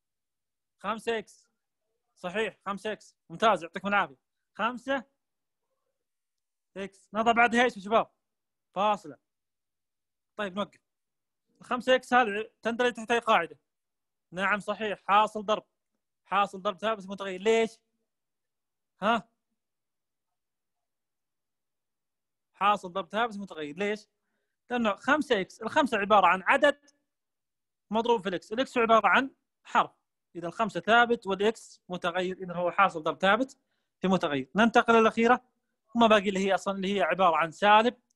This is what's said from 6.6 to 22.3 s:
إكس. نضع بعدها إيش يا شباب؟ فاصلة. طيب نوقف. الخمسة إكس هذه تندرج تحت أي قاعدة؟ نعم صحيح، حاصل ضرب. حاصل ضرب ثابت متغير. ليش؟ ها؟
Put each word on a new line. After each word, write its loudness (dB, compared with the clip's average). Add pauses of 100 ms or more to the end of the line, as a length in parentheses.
إكس. -14
نضع 0
بعدها 4
إيش -2
يا -16
شباب؟ 0 (640)
فاصلة. -4 (1160)
طيب -10
نوقف. -10 (840)
الخمسة -2
إكس -4
هذه 0 (120)
تندرج -2
تحت -6
أي 2
قاعدة؟ 0 (720)
نعم -2
صحيح، -8
حاصل 0
ضرب. -2 (640)
حاصل -4
ضرب -6
ثابت -6
متغير. -10
ليش؟ 0 (1200)
ها؟ -2 (3250)